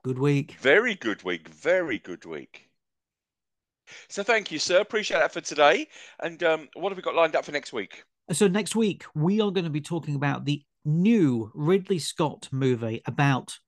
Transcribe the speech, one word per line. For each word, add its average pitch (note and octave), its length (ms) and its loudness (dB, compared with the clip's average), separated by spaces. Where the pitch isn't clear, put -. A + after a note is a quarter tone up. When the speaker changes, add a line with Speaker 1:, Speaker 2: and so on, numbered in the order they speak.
Speaker 1:
Good B2+ 160 -4
week. C#3+ 400 0
Speaker 2:
Very G3 360 4
good G#2+ 280 -6
week. E2+ 240 -6
Very D3 520 -2
good F2 260 -14
week. D#2 440 -16
So G3+ 140 -8
thank G#3+ 280 0
you, D#3 80 -6
sir. F3+ 220 2
Appreciate G#3 380 -2
that D3+ 140 2
for E3+ 80 -8
today. D#3 460 4
And, E3 220 -8
um, D#3+ 300 0
what F#3 160 -6
have F#3+ 80 -8
we F3 60 -14
got D#3+ 120 -4
lined D#3+ 200 4
up C3+ 100 0
for D#3 60 -12
next C#3+ 200 -8
week? G#2 320 -8
Speaker 1:
So G3 160 2
next F#3+ 280 -2
week, G#3+ 280 0
we F3+ 280 2
are G3+ 100 0
gonna E3+ 180 -2
be D3 120 -4
talking D3 340 -6
about C3+ 300 -2
the D3 180 -4
new D3+ 680 2
Ridley F#3 460 0
Scott - 520 -4
movie A#2+ 540 -2
about C3 640 -2